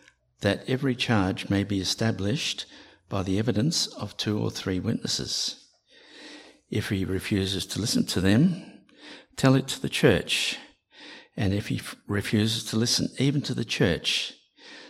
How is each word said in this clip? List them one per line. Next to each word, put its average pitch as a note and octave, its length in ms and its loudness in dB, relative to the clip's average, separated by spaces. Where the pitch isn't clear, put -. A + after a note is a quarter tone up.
that - 260 0
every B2+ 280 0
charge G2+ 560 0
may G2+ 120 4
be G2+ 160 -2
established A2 840 -2
by G2 120 -2
the F#2+ 160 0
evidence A#2 480 0
of - 320 -10
two G#2+ 220 -2
or A2+ 100 -2
three F#2 300 -4
witnesses. - 840 -4
If G#2+ 200 -2
he F#2+ 160 0
refuses F#2+ 600 0
to - 120 -6
listen - 280 0
to - 120 0
them, A#2 600 4
tell C3+ 180 6
it C3 140 0
to - 120 -6
the C#3 60 -4
church. - 680 2
And G2 160 2
if G2+ 160 -2
he A2 80 -2
f-, - 180 -10
refuses G#2+ 580 2
to - 100 -6
listen A#2 320 2
even C#3 260 2
to B2+ 100 -4
the A#2 100 -2
church, - 680 0